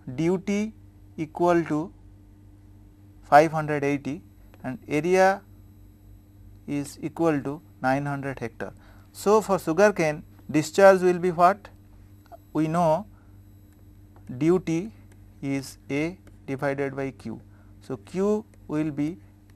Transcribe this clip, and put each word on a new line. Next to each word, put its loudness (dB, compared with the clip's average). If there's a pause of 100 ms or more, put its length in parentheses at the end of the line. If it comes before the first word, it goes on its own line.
(140)
duty -2 (460)
equal 0
to -4 (1300)
five 6
hundred -4
eighty -4 (420)
and -10 (100)
area 2 (1200)
is -8
equal 0
to -8 (220)
nine 0
hundred -8
hectare. -10 (400)
So, 2
for 0
sugarcane 2 (280)
discharge 6
will 2
be -2
what? 2 (840)
We -2
know 0 (1300)
duty 0 (500)
is -6 (120)
A -4 (280)
divided -4
by -6
Q. -12 (420)
So, -10
Q -2 (240)
will -4
be -6 (380)